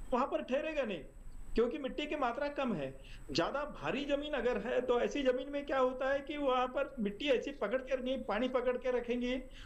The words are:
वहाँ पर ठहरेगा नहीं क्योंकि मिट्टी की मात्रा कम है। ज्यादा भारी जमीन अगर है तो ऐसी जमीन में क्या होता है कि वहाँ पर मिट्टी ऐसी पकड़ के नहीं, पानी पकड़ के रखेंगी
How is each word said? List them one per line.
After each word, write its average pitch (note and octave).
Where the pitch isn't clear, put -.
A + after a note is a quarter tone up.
वहाँ B3+
पर D4+
ठहरेगा D4+
नहीं G3
क्योंकि B3
मिट्टी D4
की D4+
मात्रा C#4
कम C4+
है। C3+
ज्यादा G#3+
भारी A3
जमीन C#4+
अगर A#3+
है B3
तो A#3+
ऐसी A3
जमीन C4
में C#4+
क्या C4+
होता C4
है C#4
कि D4
वहाँ B3+
पर C4+
मिट्टी G#3
ऐसी C#4
पकड़ G#3+
के C4
नहीं, B3+
पानी A3
पकड़ B3
के B3+
रखेंगी B3